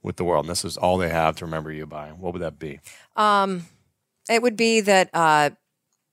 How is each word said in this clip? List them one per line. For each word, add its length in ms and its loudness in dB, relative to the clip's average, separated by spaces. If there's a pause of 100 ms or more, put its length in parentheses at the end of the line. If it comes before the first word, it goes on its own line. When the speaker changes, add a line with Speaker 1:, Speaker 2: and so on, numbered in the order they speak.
Speaker 1:
with 140 -8
the 80 -2
world. 180 2
And 80 -8
this 140 -6
is 100 -10
all 220 0
they 120 -2
have 280 0
to 80 -12
remember 260 -8
you 140 -12
by. 240 -14
What 240 -10
would 80 -8
that 180 -8
be? 220 -14 (340)
Speaker 2:
Um, 520 0 (600)
it 120 2
would 160 0
be 240 4
that, 320 4
uh, 380 4 (600)